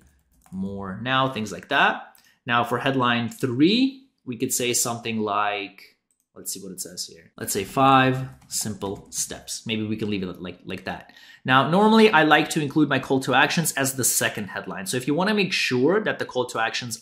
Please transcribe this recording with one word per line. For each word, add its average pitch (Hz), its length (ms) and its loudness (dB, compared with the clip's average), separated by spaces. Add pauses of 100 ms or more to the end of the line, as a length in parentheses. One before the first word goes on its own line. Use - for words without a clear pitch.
(500)
more 98 520 -8
now," 131 260 0
things 107 240 -6
like 87 160 -14
that. 165 480 0 (300)
Now 120 180 2
for 120 140 -2
headline 120 500 0
three, 170 800 0 (160)
we 123 140 -10
could 131 160 -4
say 123 180 0
something 113 480 -4
like, 104 800 -4 (360)
let's 92 160 -12
see 95 100 -10
what 95 120 -14
it 87 80 -14
says 87 260 -10
here. - 300 -20
Let's - 160 -8
say, 98 120 -2
"Five 131 640 4 (180)
simple 101 640 -8
steps." - 560 -10
Maybe 110 200 -4
we 107 100 -4
can 107 120 -6
leave 101 140 -4
it 87 180 -10
like, 87 240 -14
like 95 220 -12
that. - 260 -12 (320)
Now, 131 240 4
normally 214 420 6
I 156 120 6
like 151 280 6
to 160 120 -2
include 147 260 2
my 135 100 2
call 131 220 0
to 131 140 0
actions 151 380 2
as 135 240 -2
the 123 80 -2
second 110 440 -2
headline. 95 380 -10
So 127 100 -4
if 127 100 -4
you 147 60 0
wanna 185 220 0
make 196 180 0
sure 143 480 2
that 156 180 -4
the 160 60 -4
call 123 220 -4
to 120 140 -6
actions 117 420 -4